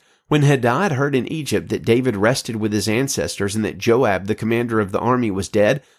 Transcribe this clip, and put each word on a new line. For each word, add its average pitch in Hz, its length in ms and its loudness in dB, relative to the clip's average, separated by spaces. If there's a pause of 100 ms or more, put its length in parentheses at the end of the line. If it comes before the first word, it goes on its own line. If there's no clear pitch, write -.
(280)
When 151 140 2
Hadad 139 520 2
heard 139 200 -2
in 123 180 -2
Egypt 104 380 -4
that 104 160 -4
David 120 320 2
rested 113 380 0
with 107 180 -2
his 104 140 -2
ancestors 104 680 -2
and 110 80 0
that 92 140 -4
Joab, 107 480 2
the 107 80 -2
commander 113 460 -2
of 98 120 -2
the 101 60 -2
army, 120 320 0
was 95 180 -4
dead, 107 360 2 (160)